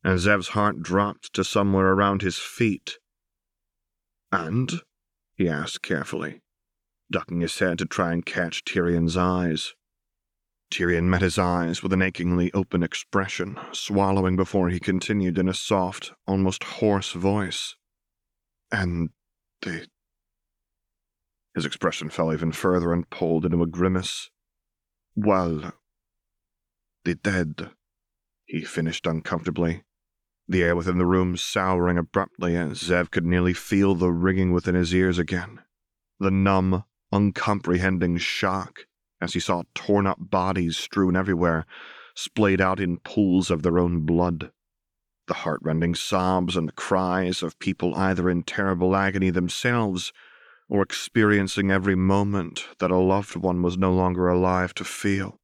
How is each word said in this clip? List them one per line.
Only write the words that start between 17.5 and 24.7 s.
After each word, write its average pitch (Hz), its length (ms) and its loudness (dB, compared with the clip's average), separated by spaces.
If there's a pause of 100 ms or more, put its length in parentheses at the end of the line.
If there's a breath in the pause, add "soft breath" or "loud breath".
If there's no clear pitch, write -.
"And 87 400 -2 (500)
they," 82 260 -8 (1700)
his 82 100 -4
expression 78 440 -4
fell 80 240 -2
even 80 180 -2
further 87 420 0
and 85 180 -2
pulled 82 340 0
into 85 180 2
a 85 40 2
grimace. 90 640 -2 (840)